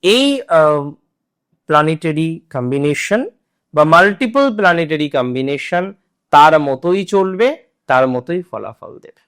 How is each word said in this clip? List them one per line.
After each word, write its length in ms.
এই, 240
আহ, 240
প্ল্যানেটারি 600
কম্বিনেশন 640
বা 100
মাল্টিপল 600
প্ল্যানেটারি 500
কম্বিনেশন 760
তার 200
মতোই 380
চলবে, 440
তার 220
মতোই 320
ফলাফল 420
দেবে। 240